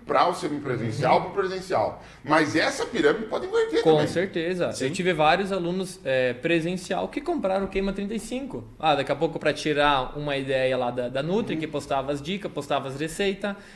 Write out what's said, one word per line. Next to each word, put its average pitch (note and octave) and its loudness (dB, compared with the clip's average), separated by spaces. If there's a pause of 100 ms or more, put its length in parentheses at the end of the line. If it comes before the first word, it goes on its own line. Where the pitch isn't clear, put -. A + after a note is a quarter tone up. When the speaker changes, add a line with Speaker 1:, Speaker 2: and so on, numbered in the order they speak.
Speaker 1:
pra C#3+ 4
o F#3 0
semipresencial, C3+ 0
Speaker 2:
Uhum. E3+ 2
Speaker 1:
pro F#3+ -2
presencial. F3 -2 (220)
Mas D3+ 4
essa G3+ 2
pirâmide F#3+ 2
pode - -4
inverter A4+ 0
Speaker 2:
Com D#3+ 6
Speaker 1:
também. D3+ 6
Speaker 2:
certeza. F3 -2
Speaker 3:
Sim. A#2 -4
Speaker 2:
Eu C#3 0
tive F#3 2
vários E3+ 4
alunos, F#3 -4
é, B2+ 2
presencial E3+ 0
que C#4+ -6
compraram G3 0
o - -6
Queima G3 -2
trinta G3+ -6
e G#3+ -2
cinco. B3 -8 (160)
Ah, D#3 4
daqui C#3 0
a C3+ 2
pouco D#3+ -2
pra D3+ 0
tirar C#3+ 2
uma D3 -4
ideia C3 0
lá B2 0
da, B2 -4
da C3 -2
Nutri, F#3 -2
Speaker 1:
Uhum. D#3+ -4
Speaker 2:
que D#3 -4
postava C#3 -2
as C#3 -4
dicas, G3 -6
postava C#3 -4
as C3+ -8
receitas, G3 -2 (200)